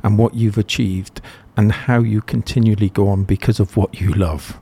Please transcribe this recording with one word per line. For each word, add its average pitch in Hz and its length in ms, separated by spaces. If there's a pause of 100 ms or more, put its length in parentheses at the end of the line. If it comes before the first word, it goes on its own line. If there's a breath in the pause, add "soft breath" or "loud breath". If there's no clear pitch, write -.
and 104 160
what 117 160
you've 113 240
achieved 95 640 (340 loud breath)
and 104 160
how 120 280
you 110 200
continually 107 680
go 101 180
on 98 160
because 98 340
of 101 200
what - 200
you 92 140
love. 80 500